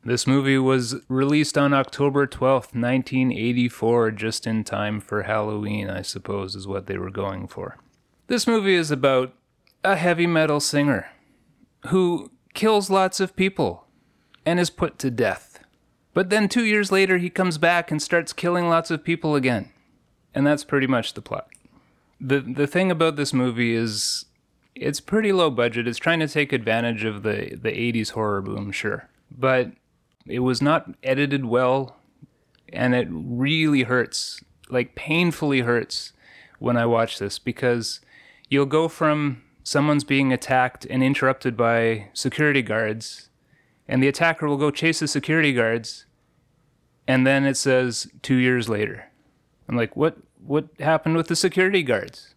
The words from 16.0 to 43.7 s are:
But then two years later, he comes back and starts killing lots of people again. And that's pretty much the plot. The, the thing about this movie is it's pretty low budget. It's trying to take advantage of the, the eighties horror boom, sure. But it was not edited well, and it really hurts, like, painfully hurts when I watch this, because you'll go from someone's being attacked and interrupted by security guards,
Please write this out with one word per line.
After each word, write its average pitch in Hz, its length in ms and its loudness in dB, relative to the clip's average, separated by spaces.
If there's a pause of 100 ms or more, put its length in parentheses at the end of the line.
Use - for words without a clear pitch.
But 185 160 0
then 208 220 2
two 233 160 0
years 208 260 2
later, 190 240 4
he 175 140 -2
comes 185 260 0
back 165 340 2
and 151 120 -2
starts 170 320 -2
killing 175 340 0
lots 165 220 2
of 156 140 -4
people 165 300 -2
again. 127 360 0 (640)
And 139 120 2
that's 147 180 2
pretty 135 220 0
much 127 280 0
the - 80 -12
plot. - 260 -10 (720)
The, 139 200 0
the 131 260 -2
thing 185 240 2
about 160 260 0
this 143 160 -2
movie 120 420 0
is 113 520 -4 (480)
it's - 260 -6
pretty 208 320 0
low 175 180 4
budget. 120 380 0
It's 117 100 -6
trying 165 220 0
to 156 80 0
take 143 240 -2
advantage 113 520 -2
of 104 180 -4
the, 104 380 -4
the 113 120 -2
eighties 113 380 -2
horror 104 320 -2
boom, 98 280 -6
sure. - 380 -6 (220)
But 127 420 0 (540)
it - 120 -6
was 127 240 0
not 151 400 0
edited 135 420 0
well, 127 520 0 (760)
and 123 220 0
it 120 160 0
really 131 720 0
hurts, - 600 -2 (280)
like, 123 240 -2
painfully 156 640 0
hurts 120 540 -2 (440)
when 120 200 0
I 117 80 2
watch 113 320 0
this, 101 200 -6
because 120 600 -2 (480)
you'll 139 160 2
go 156 240 0
from 151 540 0 (220)
someone's 147 380 2
being 139 300 2
attacked 127 540 0
and 131 160 0
interrupted 131 560 0
by 113 560 2
security 139 480 0
guards, 110 640 -6 (580)